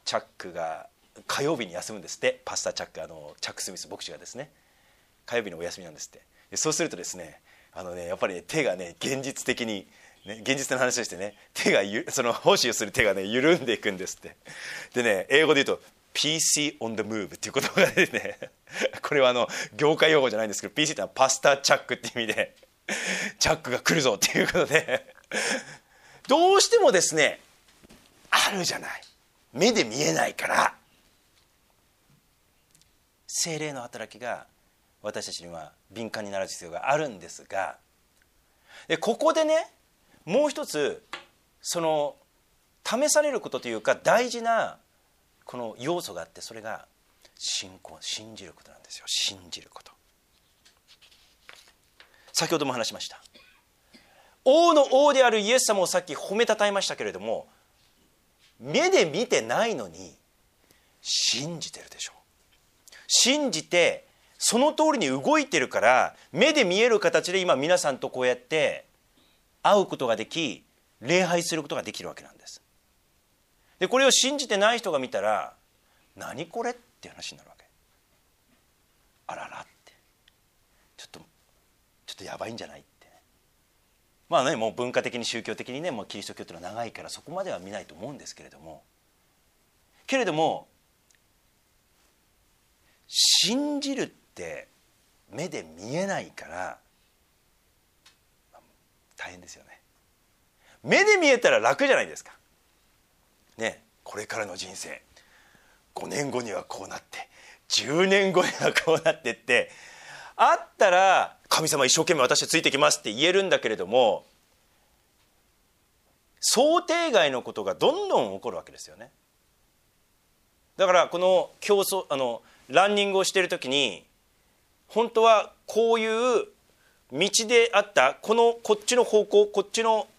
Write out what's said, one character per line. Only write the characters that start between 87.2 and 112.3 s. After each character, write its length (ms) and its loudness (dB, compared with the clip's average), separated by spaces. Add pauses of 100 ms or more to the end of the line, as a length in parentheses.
こ 80 -18
ま 140 -8
で 80 -8
は 60 -8
見 120 -14
な 100 -10
い 60 -16
と 80 -20
思 160 -14
う 20 -14
ん 60 -16
で 80 -20
す 80 -18
け 100 -20
れ 60 -20
ど 80 -20
も、 240 -20 (1200)
け 120 -2
れ 60 0
ど 80 -2
も、 360 -2 (2500)
信 760 2
じ 140 -6
る 80 -4
っ 40 -2
て 640 -16 (640)
目 180 -10
で 140 -10
見 320 -14
え 120 -4
な 140 -6
い 100 -14
か 160 -20
ら、 320 -10 (2500)
大 140 -14
変 100 -20
で 80 -20
す 80 -20
よ 80 -20
ね。 160 -20 (1000)
目 220 4
で 120 6
見 120 4
え 100 6
た 120 6
ら 100 6
楽 260 2
じ 60 4
ゃ 40 4
な 60 2
い 40 -4
で 100 -14
す 80 -18
か。 80 -20 (1300)
ね、 260 -6 (180)
こ 140 -16
れ 100 -10
か 120 -10
ら 80 -4
の 100 -12
人 180 -12
生、 280 -14 (880)
五 160 -12
年 220 -4
後 120 -4
に 100 -10
は 120 -8
こ 220 -14
う 20 -16
な 80 -12
っ 120 -14
て、 200 -16 (400)
十 380 0
年 260 4
後 100 4
に 60 2
は 240 -2
こ 280 2
う 20 -16
な 100 2
っ 100 -4
て 100 -4
っ 40 -8
て、 340 0 (640)
あ 180 6
っ 220 -8
た 140 6
ら、 460 4 (120)
「神 200 0
様 180 2
一 60 4
生 80 2
懸 140 2
命 80 2
私 260 2